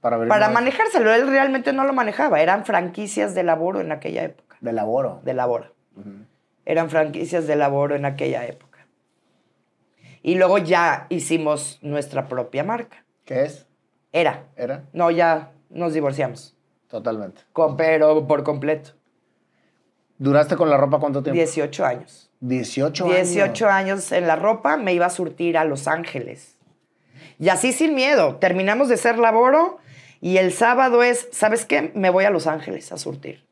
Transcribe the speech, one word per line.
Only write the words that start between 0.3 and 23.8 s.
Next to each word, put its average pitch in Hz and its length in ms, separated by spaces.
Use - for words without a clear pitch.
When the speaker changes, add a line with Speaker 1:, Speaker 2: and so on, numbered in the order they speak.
Speaker 2:
Para 214 160
Speaker 1:
más. 220 80
Speaker 2:
manejárselo, 254 580
él 247 160
realmente 269 460
no 269 100
lo 277 80
manejaba. 233 480
Eran 196 240
franquicias 202 720
de 185 80
Laboro 175 400
en 156 100
aquella - 320
época. - 380
Speaker 1:
¿De 117 100
Laboro? 113 520
Speaker 2:
De 131 100
Laboro. 123 400
Speaker 1:
Ujú. 101 300
Speaker 2:
Eran 160 240
franquicias 156 580
de 151 80
Laboro 143 420
en 143 100
aquella 135 400
época. - 400
Y 175 140
luego 185 200
ya 170 540
hicimos 156 720
nuestra 143 460
propia 127 360
marca. 233 400
Speaker 1:
¿Qué 131 160
es? 147 240
Speaker 2:
Era. 156 340
Speaker 1:
¿Era? 135 280
Speaker 2:
No, 170 160
ya 165 420
nos 165 240
divorciamos. 143 640
Speaker 1:
Totalmente. 110 540
Speaker 2:
Con, 147 240
pero 156 500
por 143 160
completo. 147 500
Speaker 1:
¿Duraste 143 400
con 160 140
la 139 80
ropa 139 200
cuánto 139 240
tiempo? 147 140
Speaker 2:
Dieciocho 156 480
años. - 460
Speaker 1:
Dieciocho 131 640
años. 180 120
Speaker 2:
Dieciocho 185 520
años 190 440